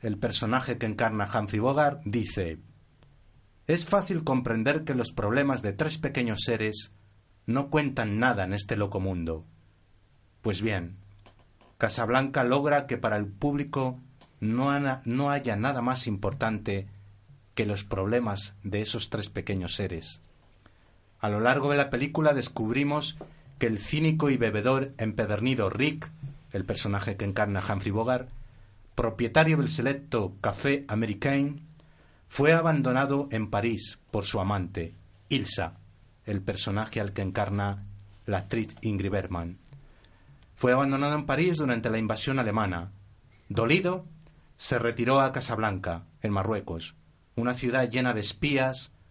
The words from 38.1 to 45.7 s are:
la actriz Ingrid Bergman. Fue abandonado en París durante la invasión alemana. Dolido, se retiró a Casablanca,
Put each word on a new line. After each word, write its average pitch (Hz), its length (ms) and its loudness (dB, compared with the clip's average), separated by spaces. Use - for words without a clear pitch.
la 98 140 0
actriz 110 420 -4
Ingrid 98 300 0
Bergman. 90 460 -4
Fue 123 180 4
abandonado 139 420 2
en 147 100 -2
París 160 320 2
durante 127 320 0
la 110 80 2
invasión 113 420 0
alemana. 101 520 0
Dolido, 175 560 2
se 127 220 0
retiró 120 420 4
a 135 100 4
Casablanca, 104 720 -2